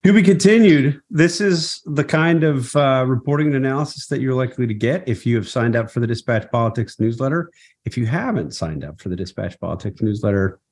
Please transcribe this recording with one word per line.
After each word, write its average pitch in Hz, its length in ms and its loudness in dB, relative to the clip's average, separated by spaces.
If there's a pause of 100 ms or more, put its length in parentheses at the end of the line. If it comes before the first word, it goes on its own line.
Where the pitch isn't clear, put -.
To 196 100 6
be 208 100 6
continued. 180 840 6
This 170 320 2
is 175 440 -2
the 147 180 -2
kind 160 400 2
of, 139 320 0
uh, 135 300 2
reporting 143 420 0
and 135 180 0
analysis 139 420 -4
that 139 140 -4
you're 131 120 -2
likely 127 320 -2
to 110 80 -4
get 123 340 -2
if - 180 -4
you 120 100 2
have 101 140 -2
signed 117 260 0
up 113 160 -2
for - 80 -4
the 120 80 -2
Dispatch 113 420 -4
Politics 117 500 -4
newsletter. 135 520 -2 (320)
If - 140 -8
you 120 80 -2
haven't 139 500 -4
signed - 300 -8
up 76 160 -16
for 95 80 -10
the 90 80 -6
Dispatch 92 420 -10
Politics 87 420 -8
newsletter 101 580 -2 (120)